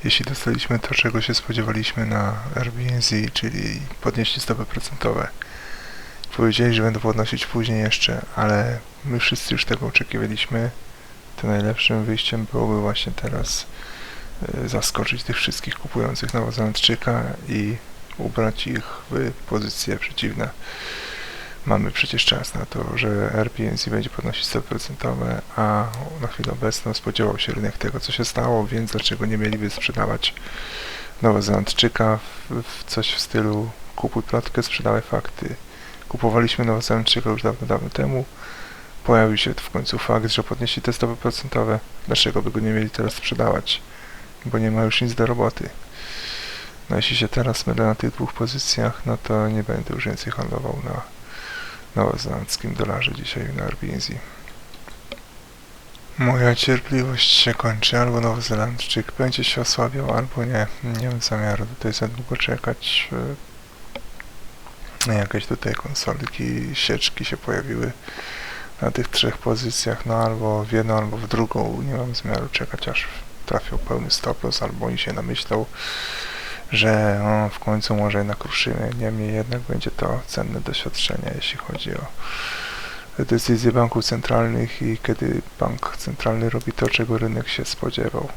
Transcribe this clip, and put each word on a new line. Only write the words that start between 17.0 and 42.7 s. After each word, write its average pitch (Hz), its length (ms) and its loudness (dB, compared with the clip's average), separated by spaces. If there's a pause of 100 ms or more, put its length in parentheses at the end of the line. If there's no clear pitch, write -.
i 107 280 0 (400)
ubrać 110 500 0
ich 113 180 -2 (260)
w 131 200 0 (180)
pozycje 107 480 -2
przeciwne. - 520 -2 (1160)
Mamy 101 260 4
przecież - 340 2
czas - 280 0
na - 120 -2
to, - 320 -4
że 104 360 2
R 107 240 4
B 117 60 0
N 110 140 0
Z - 120 -2
będzie 107 200 0
podnosić - 360 -2
stopy - 220 -2
procentowe, 120 720 -2 (140)
a 107 300 4 (360)
na 120 60 -2
chwilę - 240 -4
obecną 113 420 0
spodziewał 104 460 2
się - 140 -2
rynek 104 240 0
tego, - 220 -2
co - 120 -4
się 117 140 0
stało, 117 420 2
więc 110 240 -2
dlaczego 107 340 0
nie 107 120 2
mieliby 107 320 2
sprzedawać - 640 0 (880)
Nowozelandczyka 107 1000 4 (300)
w, 120 140 -2
w - 200 -10
coś - 300 0
w - 60 -2
stylu 110 520 2 (240)
„kupuj - 280 0
plotkę, - 400 2
sprzedawaj 113 380 2
fakty”. - 540 -2 (540)
Kupowaliśmy 117 560 4
Nowozelandczyka 113 640 2
już 110 140 0
dawno, 107 240 0
dawno - 220 2
temu. 135 360 0 (760)
Pojawił 110 340 8
się - 160 2
w - 160 -6
końcu - 280 -2
fakt, 113 320 2
że 110 140 2
podnieśli - 380 -2
te 120 120 0
stopy 117 220 2
procentowe. 113 640 2 (280)
Dlaczego - 340 4
by 104 100 2
go 107 80 0
nie 110 120 2